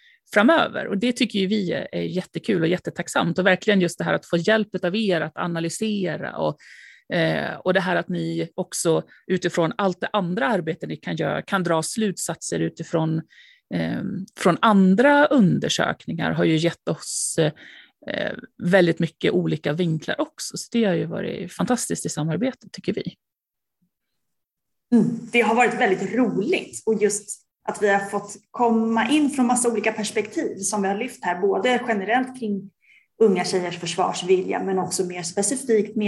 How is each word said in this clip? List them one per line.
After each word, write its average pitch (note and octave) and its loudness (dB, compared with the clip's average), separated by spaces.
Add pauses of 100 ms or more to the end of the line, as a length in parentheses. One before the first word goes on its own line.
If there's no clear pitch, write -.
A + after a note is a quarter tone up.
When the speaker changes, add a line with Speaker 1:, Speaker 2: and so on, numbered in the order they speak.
(340)
Speaker 1:
framöver. A3+ 4
Och G3 -4
det A#3+ 0
tycker A#3+ 0
ju F#3+ 2
vi G3 0
är, C#3 -4
är F3 -4
jättekul E3+ -2
och E3 2
jättetacksamt. - -2
Och F3+ 4
verkligen F#3+ 4
just F3 0
det - -4
här E3+ 0
att E3 -2
få - 0
hjälp G3+ 0
av F3+ -2
er G3 0
att D#3+ -8
analysera E3+ -4
och, D3+ -2 (580)
eh, D#3+ 0
och - 0
det F#3+ 2
här F3+ 0
att E3+ -2
ni E3 -4
också E3+ 0 (240)
utifrån E3+ 0
allt F#3+ 0
det - -2
andra G3 0
arbete E3 -2
ni D#3 -8
kan E3+ -8
göra D3+ -2
kan F#3+ -2
dra E3 0
slutsatser F3+ -4
utifrån, D#3+ -2 (560)
eh, E3+ -2 (380)
från F3 2
andra A3+ 6
undersökningar E3 2
har D#3+ 0
ju E3 2
gett E3 -2
oss, - -6 (720)
eh, - -4 (300)
väldigt F#3 4
mycket E3 -2
olika D#3+ 0
vinklar D#3+ -2
också. - -8
Så - -12
det A#3 2
har F#3+ 2
ju E3 -2
varit F3 -8
fantastiskt F3+ -2
i E3+ -4
samarbetet, E3+ -4
tycker - -6
vi. - -8 (1800)
Speaker 2:
Mm, - 4 (120)
det A#3+ 2
har A3+ 2
varit A#3 4
väldigt F#3+ 0
roligt A3 -2
och A3 2
just - -2 (200)
att G3+ -6
vi G#3 4
har G3 4
fått G3+ -8 (160)
komma A3+ 2
in D4 4
från B3+ 0
massa B3 2
olika G#3+ 0
perspektiv G#3+ -4
som G3 -2
vi G3 0
har G3 0
lyft B3 -8
här, F3+ -2
både G3+ 2
generellt A3+ 0
kring G3+ -6 (500)
unga F#3+ 4
tjejers F3+ -2
försvarsvilja, F3+ 0
men F#3+ 0
också F#3 -2
mer F3+ -8
specifikt G#3+ 0
med G#3 0